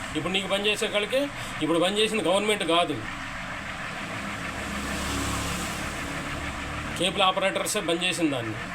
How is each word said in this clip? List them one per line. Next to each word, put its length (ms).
ఇప్పుడు 160
నీకు 140
బంద్ 200
చేసే 200
కాడికే, 420
ఇప్పుడు 160
బంద్ 200
చేసింది 240
గవర్నమెంట్ 420
కాదు, 380
కేబుల్ 240
ఆపరేటర్సే 580
బంద్ 240
చేసిన 260
దాన్ని 240